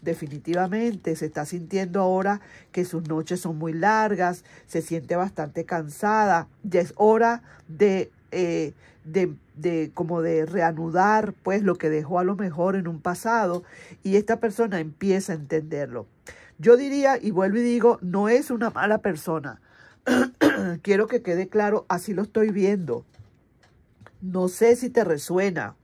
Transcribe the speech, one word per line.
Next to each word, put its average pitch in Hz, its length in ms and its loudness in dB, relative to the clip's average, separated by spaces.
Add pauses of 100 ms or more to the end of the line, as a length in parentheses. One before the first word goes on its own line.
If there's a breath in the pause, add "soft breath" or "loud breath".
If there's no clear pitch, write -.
definitivamente. 175 1120 -4
Se - 120 -8
está 147 200 -6
sintiendo 180 540 -4
ahora 190 400 2 (320 loud breath)
que 175 120 0
sus 165 240 -6
noches 160 300 -4
son 165 200 -6
muy 160 140 -6
largas, 185 720 2 (220 loud breath)
se 165 160 -4
siente 160 320 -6
bastante 170 500 -4
cansada. 180 840 0 (160)
Ya 190 160 2
es - 160 -2
hora 226 480 4 (240 loud breath)
de, 190 420 2 (220)
eh, 165 420 -2 (300 soft breath)
de, 160 300 -2 (200)
de, 160 400 -2
como 170 260 -4
de 160 260 0
reanudar, 175 840 0 (120)
pues, 196 180 0
lo 185 140 2
que 156 140 -2
dejó 151 280 -2
a 180 60 0
lo 190 100 0
mejor 180 400 -2
en 185 140 -4
un 165 120 -8
pasado. 180 640 -2 (400 loud breath)
Y 196 140 2
esta 220 240 2
persona 214 400 -2
empieza 185 520 -2
a 165 40 -4
entenderlo. 143 720 -6 (500 loud breath)
Yo 220 180 8
diría, 269 440 2
y 208 100 -2
vuelvo 190 280 0
y 240 40 0
digo, 240 380 4
no 190 280 0
es 262 220 2
una 233 200 -2
mala 208 280 0
persona. 160 640 -6 (440 soft breath)
<clears throat> 247 760 0
Quiero 202 260 2
que 233 140 -2
quede 185 260 -2
claro, 208 400 0
así 180 260 -4
lo 175 80 -2
estoy 214 280 0
viendo. 185 540 0 (1160)
No 185 280 -2
sé 233 280 6
si 247 120 -4
te 226 160 2
resuena 170 800 -2